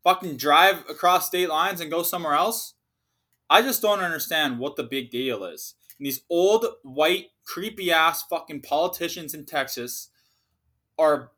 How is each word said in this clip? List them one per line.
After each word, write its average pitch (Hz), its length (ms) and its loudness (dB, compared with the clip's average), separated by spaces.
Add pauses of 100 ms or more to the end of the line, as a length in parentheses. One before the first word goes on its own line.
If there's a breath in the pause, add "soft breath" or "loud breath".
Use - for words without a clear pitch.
Fucking 180 340 2
drive 160 520 4
across 175 380 2
state 180 220 -2
lines 170 300 0
and 160 120 -8
go 165 100 -2
somewhere 170 320 -2
else? 190 400 0 (760)
I 180 140 8
just 254 220 -2
don't 208 160 2
understand 156 580 -2
what 131 180 -6
the 143 80 -6
big 123 280 -6
deal 120 320 -4
is. 85 320 -14 (240 loud breath)
And 139 80 -8
these 131 140 -6 (100)
old, 202 340 4 (160)
white, 151 460 0 (180)
creepy-ass 170 800 -2
fucking 160 380 -8
politicians 170 720 -2
in 151 120 -14
Texas 131 640 -8 (880)
are 147 400 2